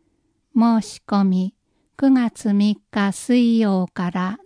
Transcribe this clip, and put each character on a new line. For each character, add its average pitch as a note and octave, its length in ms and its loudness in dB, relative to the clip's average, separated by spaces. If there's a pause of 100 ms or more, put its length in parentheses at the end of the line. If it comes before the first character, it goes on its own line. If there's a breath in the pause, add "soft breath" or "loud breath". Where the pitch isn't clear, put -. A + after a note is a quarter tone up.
(540)
申 A3+ 280 2
し - 240 -14
込 G3+ 180 0
み、 F#3 300 -2 (420)
九 C4+ 140 2
月 A#3+ 420 0
三 G#3 280 0 (100)
日 G3+ 220 -2
水 A#3 480 0
曜 F#3+ 260 0
か F3+ 240 -6
ら F#3 360 -6